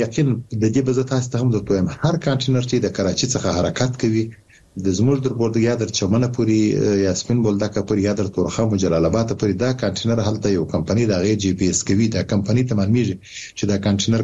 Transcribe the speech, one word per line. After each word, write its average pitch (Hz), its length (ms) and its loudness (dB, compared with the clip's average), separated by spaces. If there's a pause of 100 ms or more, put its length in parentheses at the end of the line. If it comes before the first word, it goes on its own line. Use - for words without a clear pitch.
یقین 127 260 0 (340)
د 113 120 4
دې 135 120 2
به 127 120 2
زه 131 60 2 (100)
تاسو 127 180 -2
ته 120 100 -2
هم 127 140 2
درته 101 180 -2
وایم، 92 160 2 (140)
هر 165 120 2 (100)
کانټینر 127 440 0
چې 127 60 0 (100)
د - 20 0 (100)
کراچۍ 95 360 0
څخه 98 140 -2 (100)
حرکت 90 340 0 (100)
کوي، 110 240 0 (600)
د - 20 2 (100)
زموږ 131 280 2
در 123 140 -2
بولدک 113 260 2
یا 120 160 2
در 110 160 -2
چمنه 113 380 2
پورې، 110 240 2 (460)
یا 92 140 2
سپین 120 260 0
بولدکه 101 360 0
پورې 101 260 0
یا 104 120 0
در 95 160 -2
تورخم 95 380 0
و 95 100 0
جلال 82 260 2
آباد 113 200 2
ته 98 60 -4
پورې، 101 180 0 (100)
دا 127 60 2 (120)
کانټینر 113 460 -2
هلته 107 280 -2
یو 82 180 0
کمپني 95 320 0
د 104 120 2
هغې 104 260 2
جی 95 180 2
پی 95 100 4
ایس - 160 -2
کوي. 107 280 2
دا 92 60 0 (120)
کمپني 107 360 2
ته 117 100 -2
معلومیږي 104 360 2 (420)
چې - 140 -4
دا 101 140 2
کانټینر 107 380 2